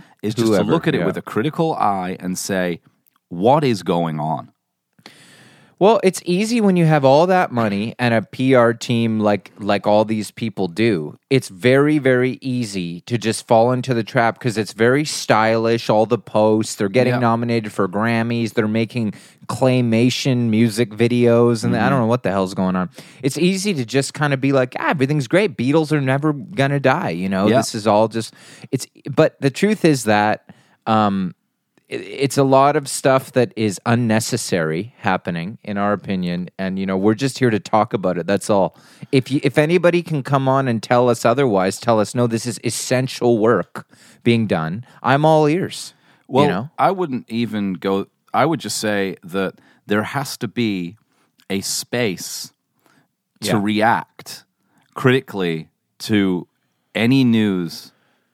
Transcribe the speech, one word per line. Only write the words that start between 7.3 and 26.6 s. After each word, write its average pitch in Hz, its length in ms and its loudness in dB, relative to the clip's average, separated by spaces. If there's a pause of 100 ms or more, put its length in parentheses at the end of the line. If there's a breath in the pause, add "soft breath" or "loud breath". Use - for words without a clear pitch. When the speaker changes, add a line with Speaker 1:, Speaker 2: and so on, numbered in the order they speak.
Speaker 2:
money 110 460 -2
and 120 140 0
a 113 80 2
P 131 340 0
R 117 200 6
team 117 440 -2
like, 104 400 0
like 101 280 -2
all 107 180 4
these 107 260 -4
people 104 380 -6
do. 85 480 -2 (140)
It's 131 180 0
very, 131 480 2
very 127 460 0
easy 101 600 -6
to 120 140 -4
just 107 320 -4
fall 117 240 4
into 127 220 -2
the 117 100 0
trap 117 340 0
'cause 110 200 -4
it's 104 160 -6
very 127 320 2
stylish, 113 840 0
all 110 160 4
the 110 140 0
posts. 107 560 0
They're 101 160 -2
getting 123 240 2
Speaker 1:
Yeah. 123 60 -2
Speaker 2:
nominated 117 520 -2
for 98 160 -2
Grammys. 117 640 -2
They're 107 160 0
making 110 460 -2 (320 loud breath)
claymation 123 1040 0
music 110 400 0
videos. 117 760 2
And 117 80 0
Speaker 1:
Mm-hmm. 113 100 0
Speaker 2:
I 123 60 2
don't 139 120 2
know 113 60 0
what 120 180 0
the 92 60 0
hell's 95 220 -2
going 92 240 -2
on. 90 140 -4 (320 loud breath)
It's 131 160 -4
easy 190 340 0
to 131 140 -4
just 131 260 -2
kinda 143 240 -2
be 139 160 0
like, 127 260 0
"Ah, 320 120 -2
everything's 143 380 0
great. 180 280 0
Beatles 147 360 2
are 151 100 2
never 139 320 0
gonna 139 460 -2